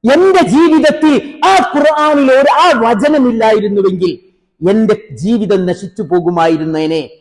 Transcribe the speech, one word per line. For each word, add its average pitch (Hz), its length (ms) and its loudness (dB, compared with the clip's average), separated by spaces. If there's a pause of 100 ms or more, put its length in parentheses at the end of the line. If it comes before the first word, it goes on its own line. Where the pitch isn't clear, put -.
(120)
എന്റെ 370 300 2
ജീവിതത്തിൽ 302 920 2 (100)
ആ 370 320 2
ഖുർആനിൽ 294 560 2
ഒരു, 277 200 2
ആ 339 240 2
വചനമില്ലായിരുന്നുവെങ്കിൽ 220 1400 0 (520)
എന്റെ 214 260 0 (160)
ജീവിതം 190 540 -2
നശിച്ചു 180 360 -8
പോകുമായിരുന്നേനെ 160 1080 -2 (100)